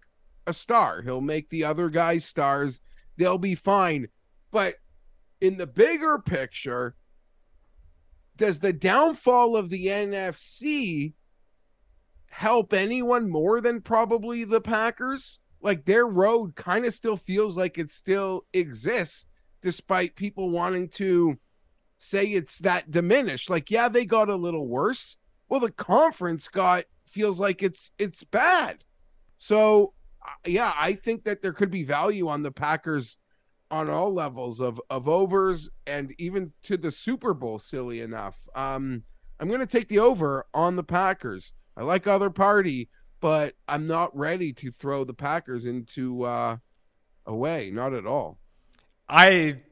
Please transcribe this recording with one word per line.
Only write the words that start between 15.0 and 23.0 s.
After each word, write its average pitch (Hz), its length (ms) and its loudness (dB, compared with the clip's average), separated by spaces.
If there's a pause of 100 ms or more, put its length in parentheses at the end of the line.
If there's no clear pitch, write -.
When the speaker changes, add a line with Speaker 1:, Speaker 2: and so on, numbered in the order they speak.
Speaker 1:
Like, 180 240 -2
their 226 220 4
road 208 500 2
kinda 220 360 -2
still 220 260 -4
feels 190 400 -2
like 185 180 -2
it 160 160 -8
still 190 640 -2
exists, 165 720 -2 (340)
despite 180 560 -2
people 190 320 -6
wanting 175 420 -2
to 175 460 2 (640)
say 196 260 -2
it's 196 360 -2
that 175 300 0
diminished. 175 600 2